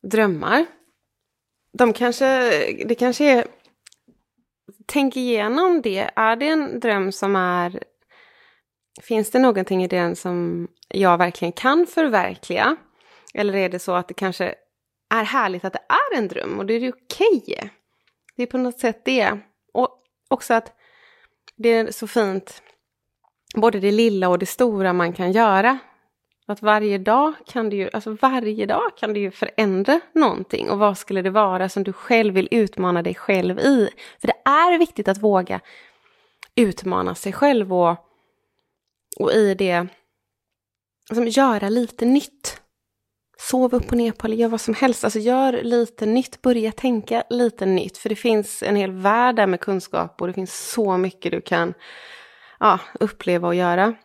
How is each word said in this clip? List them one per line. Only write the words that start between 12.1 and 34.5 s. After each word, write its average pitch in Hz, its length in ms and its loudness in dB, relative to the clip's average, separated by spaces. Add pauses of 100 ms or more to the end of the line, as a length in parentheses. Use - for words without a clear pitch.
Eller 202 220 -2
är 190 140 0
det 180 100 -8
så 185 160 -6
att 180 120 -4
det 185 60 -14
kanske 185 420 -6 (560)
är 220 120 0
härligt 214 420 -4
att 185 80 -6
det - 60 -6 (100)
är 480 280 2
en 214 100 -2
dröm - 320 -6
och 196 60 -6
det 208 80 -2
är 247 200 -4
okej. - 800 -2 (640)
Det 240 80 -4
är 240 40 -4
på 254 100 -6
något 247 220 -4
sätt 226 260 -2
det. 220 320 0 (360)
Och 247 160 0 (380)
också - 260 -2
att 226 240 -2 (800)
det 226 140 0
är 226 220 2
så 214 160 -10
fint, 190 540 -4 (960)
både 220 240 2
det 202 120 2
lilla 208 380 2
och 180 100 2
det 190 60 -2
stora 196 480 0
man 175 200 0
kan 180 180 -2
göra. 220 460 4 (680)
Att 208 140 -8
varje 214 360 2
dag 254 360 2 (140)
kan 220 220 -4
du 202 80 -4
ju, 185 160 -4
alltså 220 280 -8
varje 220 440 0
dag - 320 -2
kan 214 160 -4
du 208 60 -4
ju 196 120 -4
förändra 208 680 0 (140)
någonting. 233 560 0
Och 202 100 -2
vad 208 180 4
skulle 196 240 -4
det 190 80 -2
vara 190 400 0
som 202 140 -4
du 190 100 -4
själv 220 400 2
vill 185 180 0
utmana 185 500 0
dig 180 140 -4
själv 185 440 -2
i? 247 300 4 (320)
För - 60 -2
det - 220 0
är 339 300 4